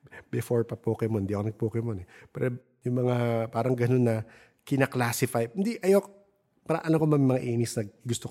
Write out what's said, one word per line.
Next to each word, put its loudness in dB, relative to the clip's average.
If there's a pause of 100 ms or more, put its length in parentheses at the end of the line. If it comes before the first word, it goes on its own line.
(360)
before 0
pa -10
Pokemon, -2
di -2
ako -2
nag-Pokemon -6
eh. -18 (240)
Pero -4 (320)
yung 0
mga 2 (360)
parang 0
ganun 2
na 0 (420)
kinaklasify, 0
hindi, -2
ayok, 4 (500)
para 0
ano 2
ko 2
may 4
mga 4
inis -2
na -2 (160)
gusto -4